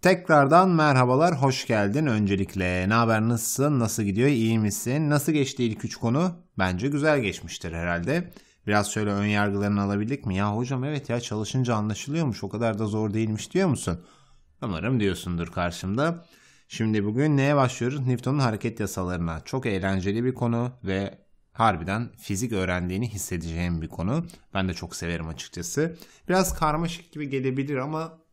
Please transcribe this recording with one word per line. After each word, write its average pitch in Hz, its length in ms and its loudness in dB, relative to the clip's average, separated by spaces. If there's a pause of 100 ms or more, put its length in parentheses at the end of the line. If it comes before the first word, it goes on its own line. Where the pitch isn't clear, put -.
Tekrardan 175 680 6
merhabalar, 147 720 4
hoş 131 260 2
geldin. 110 380 2
Öncelikle 95 840 2
ne 107 40 4
haber, 113 280 4
nasılsın, 123 580 0
nasıl 113 240 0
gidiyor, 104 260 2
iyi 113 300 2
misin? 123 500 0
Nasıl 147 220 2
geçti 139 320 0
ilk 110 220 -2
üç - 100 -6
konu? 139 360 0 (260)
Bence 92 300 0
güzel 147 340 2
geçmiştir 85 520 -6
herhalde. 87 580 -2 (360)
Biraz 104 240 2
şöyle 104 200 0
ön 101 140 0
yargılarını 104 560 2
alabildik 104 440 -2
mi? 92 100 0
"Ya 104 200 0
hocam 127 280 -4
evet 143 260 -6
ya, 120 100 0
çalışınca 117 560 -2
anlaşılıyormuş, 110 680 -2
o 101 60 -6
kadar 110 300 -2
da 113 60 0
zor 107 280 0
değilmiş." 110 400 -2
diyor 190 160 2
musun? 92 300 -2 (600)
Umarım 110 380 -2
diyorsundur 87 520 -2
karşımda. 101 760 -2 (420)
Şimdi 107 380 0
bugün 139 320 2
neye 139 180 4
başlıyoruz? 127 520 0
Newton'un 127 320 0
hareket 113 400 0
yasalarına. 90 600 -4
Çok 131 260 -6
eğlenceli 98 580 0
bir 127 100 0
konu 120 380 -2 (120)
ve 95 340 -4 (340)
harbiden 101 680 0
fizik 107 340 -4
öğrendiğini 92 580 -2
hissedeceğim 87 720 -4
bir 82 80 -8
konu. 131 360 -4 (280)
Ben 95 160 0
de 87 40 -4
çok 87 220 -10
severim 85 320 -6
açıkçası. 113 680 -6 (320)
Biraz 180 240 2
karmaşık 165 580 -2
gibi 151 180 -8
gelebilir 135 480 -2
ama 156 440 -6 (120)